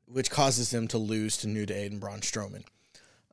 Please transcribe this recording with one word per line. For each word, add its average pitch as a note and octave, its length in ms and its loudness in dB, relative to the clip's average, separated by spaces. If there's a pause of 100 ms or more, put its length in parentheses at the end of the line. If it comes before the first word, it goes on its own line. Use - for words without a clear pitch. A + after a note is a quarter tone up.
which B2 240 0
causes B2 400 4
them A2+ 180 0
to A#2 100 0
lose G#2+ 400 0
to G#2+ 100 -4
New G#2 180 0
Day G2+ 200 -4
and G2+ 140 -6
Braun G2+ 200 -8
Strowman. G#2 440 -4 (680)